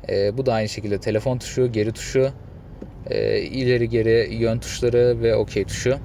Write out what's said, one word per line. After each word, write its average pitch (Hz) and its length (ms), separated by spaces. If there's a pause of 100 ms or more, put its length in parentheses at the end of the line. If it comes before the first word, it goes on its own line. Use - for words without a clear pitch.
E, 101 300
bu 131 80
da 123 80
aynı 110 140
şekilde 101 320
telefon 110 380
tuşu, 127 340
geri 110 200
tuşu, 131 380 (760)
e, 101 340
ileri 120 480
geri 113 460
yön 113 240
tuşları 120 640
ve 113 140
okey 104 280
tuşu. 127 400